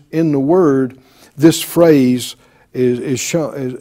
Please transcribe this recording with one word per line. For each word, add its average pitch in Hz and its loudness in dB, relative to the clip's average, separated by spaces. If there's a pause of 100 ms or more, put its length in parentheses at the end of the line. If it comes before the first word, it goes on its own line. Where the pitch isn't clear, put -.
in 160 -2
the 139 0
word 139 0 (400)
this 156 2
phrase 135 2 (380)
is, 123 -2
is 127 -6
shown, 151 -4
is, 131 -8